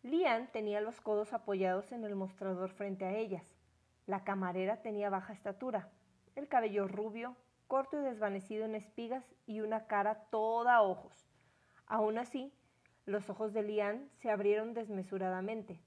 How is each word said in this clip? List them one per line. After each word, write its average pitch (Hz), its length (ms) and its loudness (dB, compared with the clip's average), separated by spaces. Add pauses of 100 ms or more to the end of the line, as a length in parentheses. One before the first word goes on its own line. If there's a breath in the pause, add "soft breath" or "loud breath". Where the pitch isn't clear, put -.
Lian 254 500 2
tenía 208 300 -2
los 226 180 -6
codos 214 320 0
apoyados 196 580 0
en 240 140 -8
el 208 100 -4
mostrador 190 540 -4
frente 196 380 -6
a 190 100 -2
ellas. 190 300 -4 (600)
La 190 160 -2
camarera 190 600 0
tenía 208 260 -2
baja 196 240 -2
estatura, 202 560 -4 (460)
el 285 120 -6
cabello 208 400 2
rubio, 220 500 -6 (320)
corto 269 300 0
y 285 60 0
desvanecido 214 600 -2
en 220 80 -4
espigas 233 500 -6 (220)
y 220 140 -6
una 220 260 -2
cara 214 400 2
toda 226 560 6
ojos. - 440 0 (600 soft breath)
Aún 214 320 2
así, 254 340 -6 (540 soft breath)
los 202 240 -2
ojos 214 240 -4
de 220 80 2
Lian 208 480 0 (100)
se 233 100 0
abrieron 208 440 4
desmesuradamente. 190 1120 -4